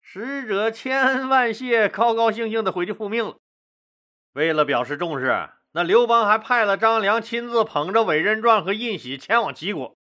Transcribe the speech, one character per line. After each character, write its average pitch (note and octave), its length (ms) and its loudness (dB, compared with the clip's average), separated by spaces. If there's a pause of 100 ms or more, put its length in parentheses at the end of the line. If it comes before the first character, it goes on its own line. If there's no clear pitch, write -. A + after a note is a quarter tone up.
“使 C4+ 460 -10
者 G#3+ 240 0
千 C4 580 -2
万 B3+ 240 2
谢！” A#3 380 0
高 A#3 240 2
高 A3+ 160 2
兴 A3+ 180 -4
兴 A3 140 -2
地 G3 80 0
回 F3+ 160 -2
去 G#3 60 -6
复 G#3+ 160 -8
命 A3 180 -2
了。 - 100 -10 (960)
为 D#3+ 200 0
了 D3+ 120 4
表 B2+ 200 0
示 C3+ 120 -6
重 D#3 220 -4
视， A#2 320 -2 (220)
那 E3+ 100 -2
刘 G#3 240 4
邦 A#3 200 4
还 G#3 120 4
派 A#3 260 0
了 G3 120 0
张 A3 260 2
良 G#3 180 2
亲 A#3+ 280 -6
自 A#3 160 2
捧 D#3+ 280 -4
着 A3 120 4
委 D#3+ 160 2
任 G#3+ 200 0
状 A3 240 4
和 F#3 80 -2
印 A3 260 -4
玺 C3 200 -10
前 A3 240 0
往 D3+ 100 -4
齐 E3 200 -8
国 C#3 320 -8